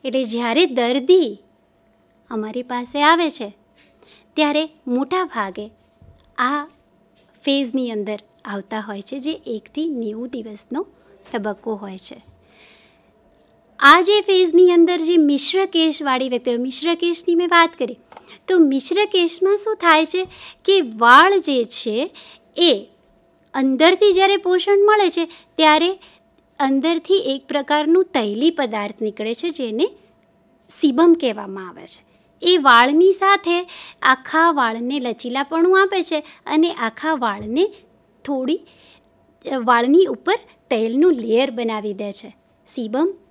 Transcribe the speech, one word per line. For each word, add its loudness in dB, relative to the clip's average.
એટલે -2
જ્યારે 0
દર્દી 0
અમારી -8
પાસે -8
આવે 2
છે -10
ત્યારે 0
મોટા -2
ભાગે -10
આ -4
ફેઝની -2
અંદર -8
આવતા -10
હોય -12
છે, -10
જે -6
એકથી -10
નેવું -8
દિવસનો -10
તબક્કો -8
હોય -14
છે. -16
આ 8
જે 2
ફેઝની 4
અંદર 4
જે 0
મિશ્ર 2
કેશવાળી -2
વ્યક્તિ -4
હોય, -2
મિશ્ર -4
કેશની -2
મેં 0
વાત 2
કરી, -6
તો 2
મિશ્ર 2
કેશમાં 0
શું -4
થાય 2
છે -6
કે 2
વાળ 6
જે -2
છે -4
એ 2
અંદરથી 2
જ્યારે 2
પોષણ 0
મળે 2
છે -4
ત્યારે 2
અંદરથી 0
એક -4
પ્રકારનું 0
તૈલી -2
પદાર્થ -6
નીકળે -6
છે -6
જેને -4
સિબમ 2
કહેવામાં -8
આવે -20
છે. -16
એ 4
વાળની 6
સાથે 0
આખા 2
વાળને -2
લચીલાપણું 0
આપે 0
છે -4
અને 0
આખા -6
વાળને -2
થોડી, -4
અ, -4
વાળની 4
ઉપર -4
તૈલનું 2
લેયર 0
બનાવી -6
દે -10
છે -14
સિબમ -4